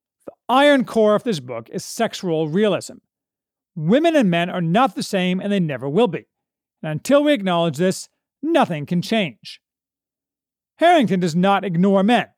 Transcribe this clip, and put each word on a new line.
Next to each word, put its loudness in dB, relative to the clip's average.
The -20
iron 4
core 2
of 0
this -4
book -12
is -10
sexual -4
realism. -2
Women 2
and 2
men 0
are -6
not 0
the -8
same, -2
and -4
they 0
never -4
will 2
be. -6
And -6
until 2
we 2
acknowledge -2
this, -2
nothing 0
can -2
change. -6
Harrington 4
does -2
not 2
ignore 2
men, 2